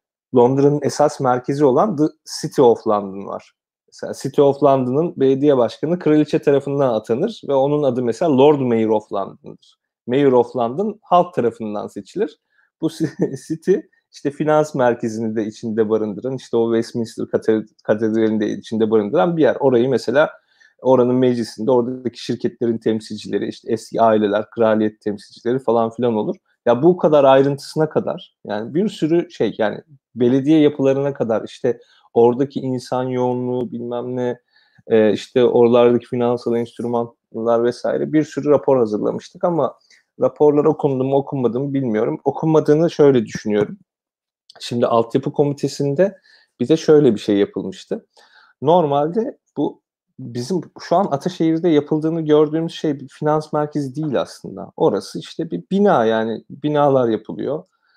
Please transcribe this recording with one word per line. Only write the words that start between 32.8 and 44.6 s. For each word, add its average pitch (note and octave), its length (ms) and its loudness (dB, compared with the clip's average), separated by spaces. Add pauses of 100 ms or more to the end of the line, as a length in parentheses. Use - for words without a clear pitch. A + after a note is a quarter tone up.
yoğunluğu B2 680 -4
bilmem A#2+ 440 -8
ne, B2 240 -4 (480)
e, G#2+ 260 4
işte - 320 0
oralardaki A#2+ 640 4
finansal A#2+ 480 -2
enstrümanlar A#2 1080 -4
vesaire B2+ 500 -4
bir D3+ 100 2
sürü C#3+ 260 -6
rapor C3+ 280 2
hazırlamıştık A2+ 640 -4
ama E3 340 -2 (440)
raporlar D3 440 2
okundu C#3+ 380 0
mu C3+ 120 0
okunmadı C3 440 -2
mı C#3+ 140 -4
bilmiyorum. B2+ 500 -2
Okunmadığını D3+ 680 2
şöyle C3+ 340 4
düşünüyorum. G#2 520 -4 (800)
Şimdi A#2+ 280 -2